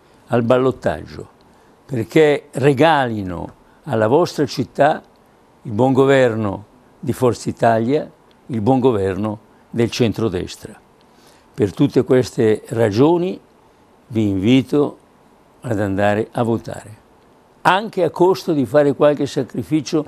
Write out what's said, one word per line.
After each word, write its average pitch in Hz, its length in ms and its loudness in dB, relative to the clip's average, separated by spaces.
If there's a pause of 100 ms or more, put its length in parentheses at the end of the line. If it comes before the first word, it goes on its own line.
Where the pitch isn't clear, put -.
(280)
al 117 140 0
ballottaggio, 98 880 -2 (560)
perché 143 680 0
regalino 120 1120 0 (240)
alla 113 200 0
vostra 151 380 0
città 143 560 -2 (600)
il 143 80 -12
buon 127 220 2
governo 117 720 2 (340)
di 123 140 -6
Forza 120 360 -2
Italia, 117 600 0 (360)
il 113 140 -6
buon 127 200 2
governo 104 580 0 (320)
del 113 200 0
centrodestra. 101 880 -4 (760)
Per 101 180 0
tutte 139 300 2
queste 113 680 0
ragioni 139 680 0 (720)
vi 110 200 -2
invito 123 680 0 (640)
ad 110 200 -4
andare 101 520 0
a - 100 -2
votare, 110 540 -6 (680)
anche 190 400 0
a 156 80 0
costo 180 420 0
di 143 140 0
fare 143 280 2
qualche 147 320 2
sacrificio 143 800 -4